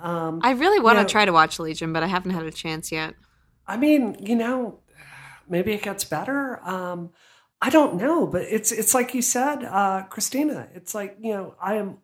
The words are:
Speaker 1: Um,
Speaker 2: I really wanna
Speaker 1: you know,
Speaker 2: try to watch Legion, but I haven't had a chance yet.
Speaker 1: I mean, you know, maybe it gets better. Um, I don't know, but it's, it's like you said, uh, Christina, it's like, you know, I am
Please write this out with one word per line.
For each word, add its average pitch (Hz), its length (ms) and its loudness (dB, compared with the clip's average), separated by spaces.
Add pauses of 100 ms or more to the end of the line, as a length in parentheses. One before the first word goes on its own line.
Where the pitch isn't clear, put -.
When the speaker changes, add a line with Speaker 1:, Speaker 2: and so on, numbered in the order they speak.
Speaker 1:
Um, 165 420 -4
Speaker 2:
I 254 80 4
really 320 280 4
wanna 226 220 6
Speaker 1:
you - 20 2
know, 185 60 0
Speaker 2:
try 208 160 4
to 190 60 4
watch 160 280 4
Legion, 160 340 -4
but 160 80 0
I 165 60 2
haven't 185 240 -2
had 165 120 -4
a 160 80 -8
chance 160 400 -8
yet. 160 220 -6 (540)
Speaker 1:
I 208 100 -6
mean, 277 420 4
you 202 160 -2
know, 233 440 -2 (680)
maybe 190 260 0
it 208 100 -4
gets 196 200 -6
better. 254 640 -4
Um, 180 440 -6 (480)
I 262 120 0
don't 285 240 6
know, 247 320 0
but - 160 -4
it's, 214 280 -2
it's 220 220 0
like 247 220 0
you 240 80 0
said, 254 400 -2
uh, 190 460 0
Christina, 247 640 -4
it's 175 180 -12
like, 196 260 -8
you 220 140 -4
know, 190 260 -8
I 196 160 -2
am 202 280 -6